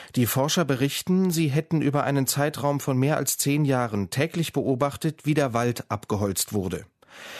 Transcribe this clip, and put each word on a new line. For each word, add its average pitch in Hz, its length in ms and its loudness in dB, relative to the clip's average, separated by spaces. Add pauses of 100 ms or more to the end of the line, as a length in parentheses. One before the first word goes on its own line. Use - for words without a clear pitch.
(160)
Die 123 120 4
Forscher 151 380 0
berichten, 156 680 0
sie 160 160 2
hätten 147 340 0
über 139 220 2
einen 139 240 2
Zeitraum 143 520 0
von 127 180 0
mehr 135 200 2
als 135 200 -2
zehn 147 280 2
Jahren 117 460 0
täglich 165 420 -2
beobachtet, 139 720 -2
wie 151 80 2
der 139 200 0
Wald 120 360 0
abgeholzt 104 640 -2
wurde. 90 320 -4 (540)